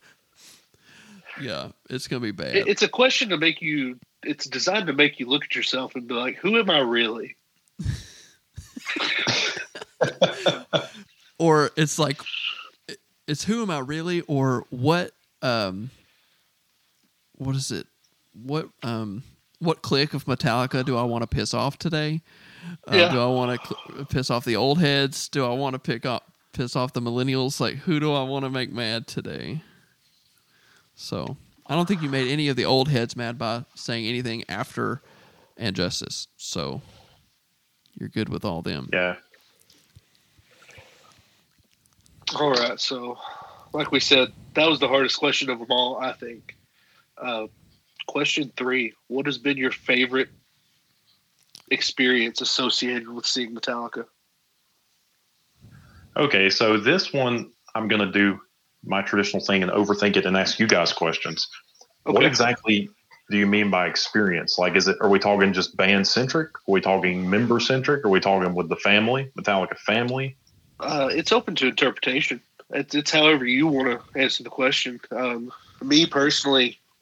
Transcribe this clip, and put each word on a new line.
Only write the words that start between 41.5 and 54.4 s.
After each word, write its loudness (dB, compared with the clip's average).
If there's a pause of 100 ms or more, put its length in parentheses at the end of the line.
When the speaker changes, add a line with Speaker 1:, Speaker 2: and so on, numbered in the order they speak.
Speaker 2:
All 2
right, 0
so, -6 (540)
like -4
we 2
said, 4 (260)
that 4
was 2
the 0
hardest 2
question 0
of -4
them -14
all, 0
I -4
think. -16 (640)
Uh, -6 (600)
question -2
three, -2 (140)
what -2
has -4
been -2
your 0
favorite 0 (1400)
experience 0
associated -2
with -8
seeing -4
Metallica? -6 (2000)